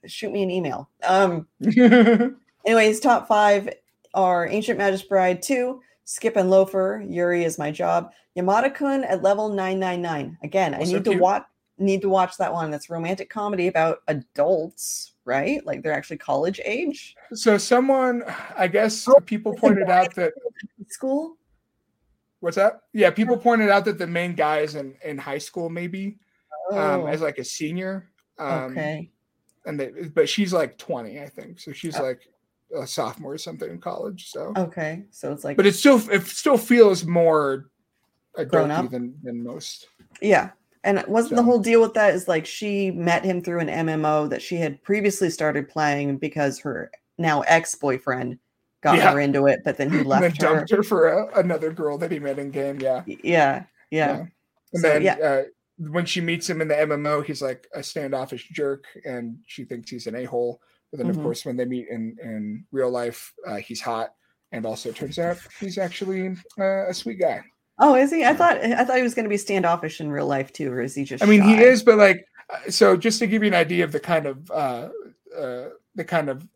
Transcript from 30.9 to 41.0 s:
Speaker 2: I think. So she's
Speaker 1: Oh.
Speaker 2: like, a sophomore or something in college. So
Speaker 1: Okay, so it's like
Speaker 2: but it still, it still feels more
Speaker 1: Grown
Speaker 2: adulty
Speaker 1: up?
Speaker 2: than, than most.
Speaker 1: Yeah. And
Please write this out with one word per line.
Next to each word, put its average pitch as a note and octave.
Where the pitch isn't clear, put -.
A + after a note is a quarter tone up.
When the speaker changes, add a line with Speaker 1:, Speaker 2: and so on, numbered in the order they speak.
Speaker 2:
I C#3
think. E3+
So D#3
she's D3+
Speaker 1:
Oh. D3
Speaker 2:
like, B2+
a C3
sophomore C#3
or D#3
something D#3+
in E3+
college. -
So E3+
Speaker 1:
Okay, E3
so C#3
it's D3
like C#3+
Speaker 2:
but F#3+
it F#3
still, C4
it F#3+
still -
feels G#3+
more D#3
Speaker 1:
Grown D#3
Speaker 2:
adulty C#3+
Speaker 1:
up? A#2+
Speaker 2:
than, B2
than A#2+
most. C3+
Speaker 1:
Yeah. F#3+
And G3